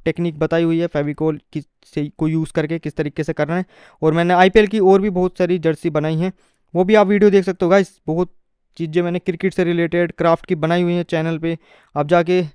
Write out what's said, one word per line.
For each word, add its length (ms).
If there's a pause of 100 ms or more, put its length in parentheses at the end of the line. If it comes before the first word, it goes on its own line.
टेक्निक 380
बताई 240
हुई 180
है 80
फेविकोल 520 (120)
की 80
से, 480
को 200
यूज़ 240
करके 260
किस 180
तरीके 280
से 80
करना 240
है। 80 (380)
और 100
मैंने 220
आईपीएल 320
की 140
और 200
भी 100
बहुत 280
सारी 220
जर्सी 300
बनाई 260
हैं, 160 (420)
वो 100
भी 100
आप 120
वीडियो 240
देख 140
सकते 200
हो 60
गाइस। 360
बहुत 260 (440)
चीज़ें 260
मैंने 160
क्रिकेट 360
से 100
रिलेटेड 500
क्राफ्ट 320
की 100
बनाई 260
हुई 100
हैं 120
चैनल 340
पे, 180 (380)
आप 140
जाके 340 (120)